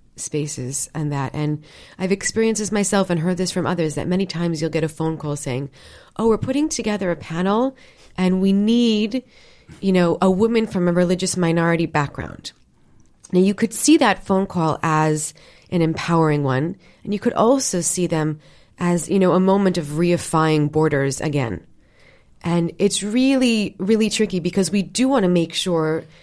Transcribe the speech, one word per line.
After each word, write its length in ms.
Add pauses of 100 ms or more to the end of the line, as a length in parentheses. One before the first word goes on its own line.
(160)
spaces 760
and 180
that. 220
And 300 (340)
I've 140
experienced 480
this 120
myself 380
and 100
heard 180
this 120
from 160
others, 280
that 140
many 180
times 340
you'll 100
get 140
a 40
phone 280
call 200
saying, 340 (460)
"Oh, 120
we're 100
putting 300
together 420
a 60
panel 600 (400)
and 240
we 120
need, 720 (560)
you 120
know, 300
a 80
woman 360
from 220
a 40
religious 440
minority 500
background." 640 (800)
Now, 80
you 140
could 200
see 240
that 260
phone 220
call 360
as 520 (360)
an 120
empowering 640
one, 320 (280)
and 80
you 80
could 140
also 480
see 240
them 320 (400)
as, 320
you 80
know, 140
a 80
moment 360
of 100 (120)
reifying 760
borders 480
again. 400 (800)
And 360
it's 240
really, 760
really 300
tricky 320
because 300
we 120
do 260
want 160
to 40
make 240
sure 520 (180)